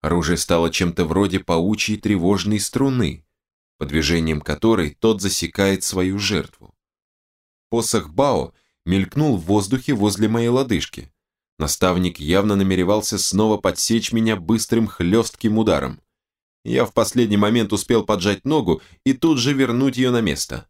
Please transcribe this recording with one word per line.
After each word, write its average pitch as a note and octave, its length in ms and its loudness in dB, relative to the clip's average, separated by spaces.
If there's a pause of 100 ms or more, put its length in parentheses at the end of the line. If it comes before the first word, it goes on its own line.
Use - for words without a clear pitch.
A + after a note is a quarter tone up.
Оружие E2 360 0
стало E2+ 340 0
чем-то F2 340 -2
вроде F2+ 360 0
паучьей G#2 580 -2
тревожной G2+ 600 0
струны, B2+ 680 -2 (520)
по D2 80 -6
движениям D#2 540 0
которой D#2+ 540 0
тот G#2+ 260 0
засекает F#2+ 640 0
свою F#2+ 360 -2
жертву. F2 560 -6 (960)
Посох A2+ 400 -2
Бао G#2 440 0 (300)
мелькнул G2 520 0
в E2 80 -6
воздухе G#2 500 0
возле G#2 340 2
моей A#2 200 0
лодыжки. A#2+ 640 -2 (480)
Наставник F2+ 600 0
явно G2 380 2
намеревался F#2+ 640 0
снова G#2+ 380 2
подсечь A2+ 560 -2
меня A2+ 240 0
быстрым A2 500 0
хлестким G#2+ 720 0
ударом. D2+ 420 0 (640)
Я A#2+ 200 0
в - 80 -8
последний A2 440 0
момент G#2+ 360 2
успел G#2+ 320 0
поджать G2 400 -2
ногу B2 380 0 (220)
и C3+ 80 2
тут D3 260 2
же B2 140 0
вернуть C3 440 0
ее B2+ 140 2
на A#2+ 100 2
место. C#2+ 500 -4